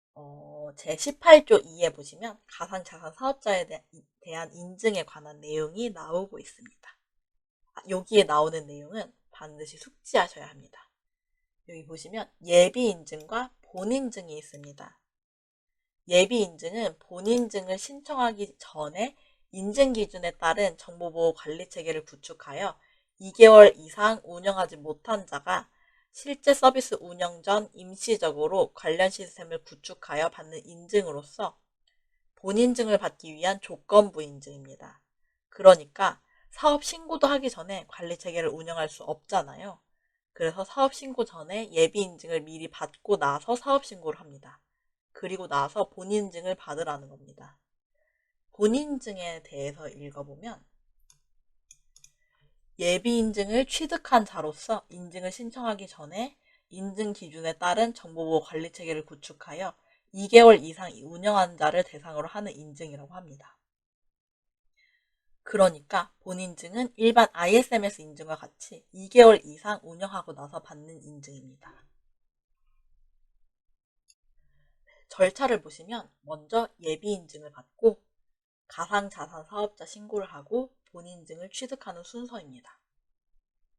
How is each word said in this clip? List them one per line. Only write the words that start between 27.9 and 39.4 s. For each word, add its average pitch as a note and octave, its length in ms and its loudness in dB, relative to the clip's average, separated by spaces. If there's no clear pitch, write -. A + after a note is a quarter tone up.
관련 F3 360 -2
시스템을 E3+ 540 -14
구축하여 D#3+ 640 -8
받는 D#3 360 -18
인증으로서 E3+ 920 -6
본 G3 220 -4
인증을 A#3+ 400 2
받기 E3 360 -8
위한 F3+ 280 -4
조건부 F#3 600 2
인증입니다. C#3 800 -20
그러니까 F#3 720 6
사업 D4 340 2
신고도 D#4+ 440 -2
하기 C4+ 240 0
전에 F3 360 -12
관리 E3+ 300 -12
체계를 E3+ 320 -6
운영할 D#3+ 400 -8
수 - 140 -20
없잖아요. D#3 760 -8